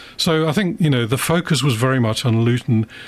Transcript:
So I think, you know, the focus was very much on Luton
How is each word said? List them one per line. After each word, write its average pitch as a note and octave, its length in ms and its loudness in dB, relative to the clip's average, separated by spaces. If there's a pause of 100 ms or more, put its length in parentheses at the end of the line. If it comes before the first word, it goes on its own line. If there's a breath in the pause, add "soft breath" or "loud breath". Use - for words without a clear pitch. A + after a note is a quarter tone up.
(160 loud breath)
So D#3+ 320 0
I D3 40 0
think, F#3+ 280 -2
you D#3 100 4
know, B2 160 2
the B2 120 -2
focus E3 440 0
was C#3 120 0
very C3 260 0
much A2 240 -2
on A2+ 180 2
Luton A#2 440 0 (220 loud breath)